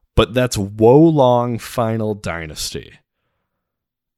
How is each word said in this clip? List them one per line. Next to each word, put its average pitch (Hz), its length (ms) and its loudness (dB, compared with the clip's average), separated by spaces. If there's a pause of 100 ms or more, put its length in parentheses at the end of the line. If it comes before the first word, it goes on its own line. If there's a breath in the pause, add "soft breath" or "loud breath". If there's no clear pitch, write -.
(140)
but - 200 -2
that's 127 240 -2
Wo 107 420 4
Long 123 580 2
Final 113 580 -4
Dynasty. 82 800 -12 (1200)